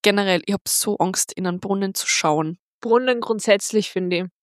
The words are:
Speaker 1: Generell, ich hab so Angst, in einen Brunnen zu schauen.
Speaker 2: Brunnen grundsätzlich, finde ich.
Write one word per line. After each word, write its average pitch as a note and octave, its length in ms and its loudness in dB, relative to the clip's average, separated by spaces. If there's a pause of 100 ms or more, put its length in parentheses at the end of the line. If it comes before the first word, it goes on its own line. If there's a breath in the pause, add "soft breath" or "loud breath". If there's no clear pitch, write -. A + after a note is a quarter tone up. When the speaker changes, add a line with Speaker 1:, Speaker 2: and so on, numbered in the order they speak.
Speaker 1:
Generell, G3+ 420 2
ich G3+ 80 -2
hab - 140 -6
so - 300 -2
Angst, - 360 0
in F#3 120 -6
einen F3+ 140 -2
Brunnen G3 340 -2
zu - 140 -6
schauen. D#3+ 500 0 (240)
Speaker 2:
Brunnen A#3+ 400 2
grundsätzlich, G#3+ 720 0
finde F3+ 260 0
ich. F3 60 -2 (200)